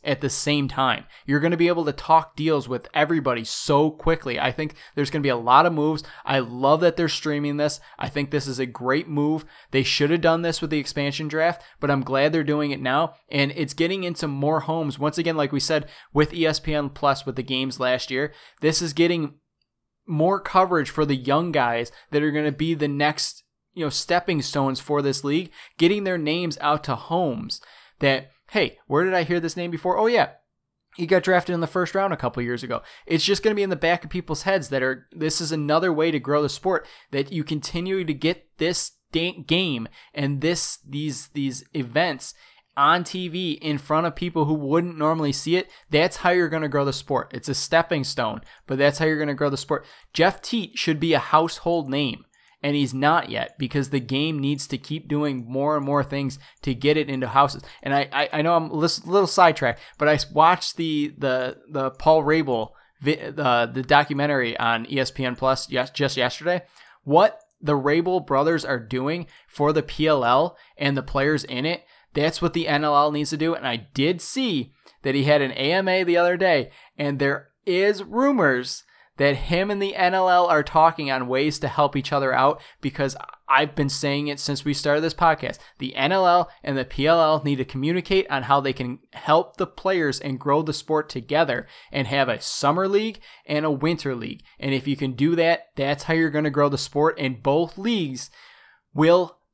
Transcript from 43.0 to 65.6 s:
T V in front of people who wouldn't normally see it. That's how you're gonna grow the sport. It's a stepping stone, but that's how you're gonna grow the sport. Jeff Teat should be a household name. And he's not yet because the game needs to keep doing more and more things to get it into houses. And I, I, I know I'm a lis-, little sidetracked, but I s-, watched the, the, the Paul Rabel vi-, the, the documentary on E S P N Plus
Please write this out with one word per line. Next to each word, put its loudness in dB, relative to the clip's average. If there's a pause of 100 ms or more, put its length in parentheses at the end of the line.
T -6
V -4
in -4
front 0
of -4
people -2
who 0
wouldn't -2
normally 0
see -2
it. -4 (180)
That's 2
how 2
you're 2
gonna -2
grow 0
the 0
sport. -4
It's -10
a -2
stepping 0
stone, -4 (240)
but -4
that's 2
how 0
you're 2
gonna -2
grow 0
the -2
sport. -4 (260)
Jeff 2
Teat -4
should 0
be 2
a 6
household 0
name. -4 (380)
And 0
he's 0
not 2
yet -6
because -4
the 0
game -2
needs -2
to -6
keep -10
doing -2
more 0
and -2
more 0
things -6 (220)
to -2
get 2
it 0
into -4
houses. 2 (180)
And -4
I, 0
I, 0
I 2
know 2
I'm 0
a -6
lis-, 0
little 2
sidetracked, 4 (180)
but 0
I 6
s-, -2
watched 4
the, -2
the, -4 (100)
the -4
Paul 4
Rabel 0 (240)
vi-, 0
the, 0
the -4
documentary 0
on -2
E -2
S -2
P -6
N -4
Plus -2